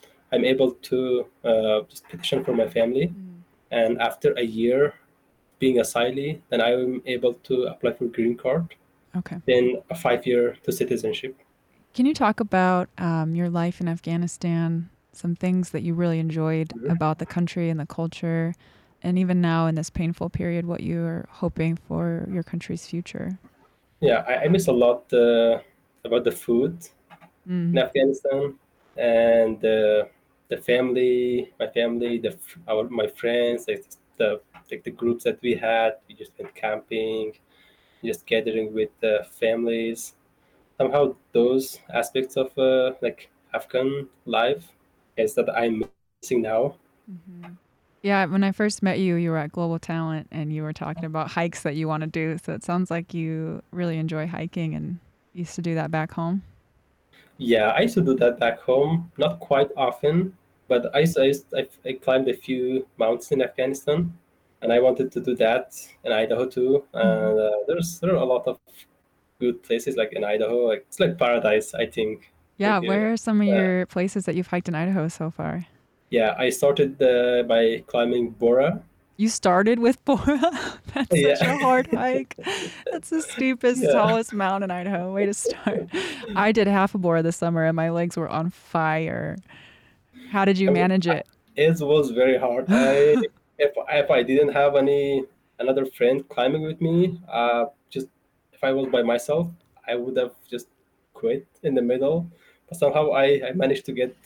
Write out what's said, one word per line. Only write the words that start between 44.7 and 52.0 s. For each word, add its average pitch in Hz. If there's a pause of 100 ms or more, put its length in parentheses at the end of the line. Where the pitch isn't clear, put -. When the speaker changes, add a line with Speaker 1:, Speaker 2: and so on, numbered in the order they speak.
Speaker 1:
is 110
that 117
I'm 113 (380)
missing 123
now. 113 (340)
Speaker 2:
Mm-hmm. 175 (500)
Yeah, 196
when 196
I 196
first 208
met 185
you, 180
you 170
were 160
at 151
Global 165
Talent 160
and 151
you 156
were 156
talking 160
about 156
hikes 170
that 147
you 160
wanna 156